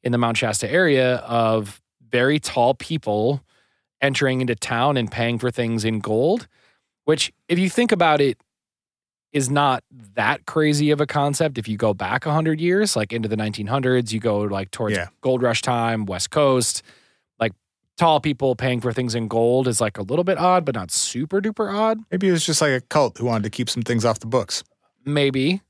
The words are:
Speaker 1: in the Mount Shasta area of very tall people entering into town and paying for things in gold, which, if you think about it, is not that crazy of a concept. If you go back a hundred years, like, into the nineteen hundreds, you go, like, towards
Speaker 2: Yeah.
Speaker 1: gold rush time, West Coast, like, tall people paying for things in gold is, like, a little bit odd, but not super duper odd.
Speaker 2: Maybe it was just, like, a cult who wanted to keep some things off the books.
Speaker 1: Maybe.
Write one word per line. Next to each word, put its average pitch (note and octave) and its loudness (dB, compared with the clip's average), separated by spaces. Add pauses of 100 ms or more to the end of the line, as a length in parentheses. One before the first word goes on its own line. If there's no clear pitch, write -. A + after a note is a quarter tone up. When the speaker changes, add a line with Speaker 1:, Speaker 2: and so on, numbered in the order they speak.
Speaker 1:
in B2 -2
the A#2+ 2
Mount A#2 0
Shasta A2+ -2
area C3+ 4
of A2 -2 (260)
very C3 2
tall B2+ 0
people B2 -2 (600)
entering C3 0
into A#2+ 0
town B2 0
and A2+ -2
paying A#2 -2
for B2 -2
things A2+ -2
in A2 0
gold, A#2 0 (580)
which, - 0 (160)
if F3 2
you F#3 2
think A#3+ 2
about E3 4
it, C3+ 2 (960)
is C3+ 0
not C#3 2 (320)
that A#2 0
crazy D3+ 2
of D3 2
a D3 2
concept. C#3+ 0
If A2 -8
you G#2+ -4
go G#2+ 2
back G2 -4
a D#3 0
hundred D#3 0
years, G3 0
like, G#2+ -2
into A2+ -4
the G#2+ -2
nineteen G#2+ -4
hundreds, B2+ 0
you A2+ -2
go, G#2+ 0
like, G2 -4
towards G#2+ -4
Speaker 2:
Yeah. F2 -4 (140)
Speaker 1:
gold B2+ 0
rush B2 0
time, A#2 -2
West F#2 -6
Coast, C3+ 2 (560)
like, A2+ -2 (440)
tall D#3+ 4
people C3+ 0
paying B2+ -2
for A#2+ -2
things B2 -2
in A2+ -4
gold A#2 2
is, A2+ -2
like, G#2+ -2
a G#2+ -8
little C#3+ -2
bit F3+ 0
odd, F3+ 2
but C3 -4
not F#2+ -8
super D#3 -4
duper G#3 -4
odd. A3 0 (120)
Speaker 2:
Maybe F#3+ 0
it F#3 4
was E3 0
just, D#3+ 0
like, D3 4
a B2+ 0
cult C3 0
who A#2+ -4
wanted A2+ 0
to G#2+ -2
keep A#2+ -4
some B2 -2
things A#2 0
off A2 0
the - -12
books. - -2 (420)
Speaker 1:
Maybe. C#3+ 0